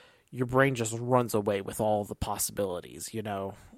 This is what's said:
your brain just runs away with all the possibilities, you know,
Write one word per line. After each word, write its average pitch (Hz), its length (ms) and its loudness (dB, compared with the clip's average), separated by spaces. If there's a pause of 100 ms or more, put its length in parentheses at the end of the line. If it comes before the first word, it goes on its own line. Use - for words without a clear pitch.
(300)
your 123 160 -2
brain 131 300 4
just 113 200 -2
runs 120 380 4
away 101 260 2
with - 200 -6
all 107 240 2
the 104 100 -8
possibilities, 90 1000 -4
you 110 100 -6
know, 98 320 -4 (240)